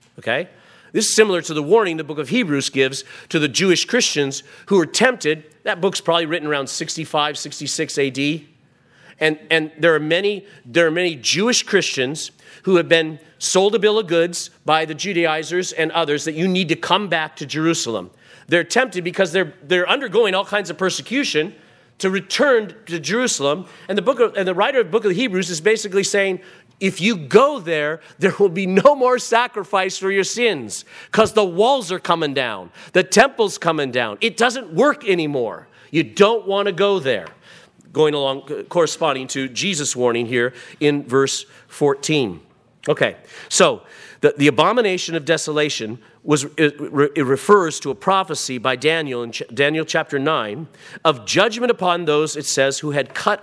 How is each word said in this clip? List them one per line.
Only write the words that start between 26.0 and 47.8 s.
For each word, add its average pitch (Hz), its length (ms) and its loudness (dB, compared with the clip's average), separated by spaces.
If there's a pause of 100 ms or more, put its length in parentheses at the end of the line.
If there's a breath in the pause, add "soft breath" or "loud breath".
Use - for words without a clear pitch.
saying, 190 380 0 (400 loud breath)
if 196 180 -2
you 214 160 2
go 208 440 4
there, 156 420 -4 (180 loud breath)
there 170 180 2
will 202 120 4
be 185 180 -2
no 190 280 6
more 254 220 2
sacrifice 202 800 -2
for 190 140 -2
your 196 140 2
sins 175 580 -4 (300 loud breath)
'cause 220 180 4
the 214 140 4
walls 208 440 2
are 180 100 -4
coming 165 340 0
down. 110 360 -4 (220 loud breath)
The 185 120 4
temple's 220 540 2
coming 151 340 0
down. 117 280 -2
It 220 160 -2
doesn't 233 380 -2
work 240 340 2
anymore. 143 600 -2 (200 soft breath)
You - 140 0
don't 196 420 2
wanna 196 280 0
go 196 260 0
there. 117 280 -2 (680 loud breath)
Going 151 200 2
along, 135 540 -4
corresponding 151 600 0
to 135 200 -6
Jesus' 143 480 -4
warning 120 300 0
here 123 280 -2 (280 loud breath)
in 147 260 0
verse 135 380 0 (240 soft breath)
fourteen. 139 720 -2 (480)
Okay, 123 260 0 (320 loud breath)
so 151 360 2 (360 loud breath)
the, 143 180 4
the 143 100 4
abomination 180 680 2
of 156 80 -4
desolation 147 760 -2 (240 soft breath)
was, 147 220 0 (140)
it, 147 200 2
re-, 143 380 0
it 156 80 0
refers 156 560 2
to 143 120 -6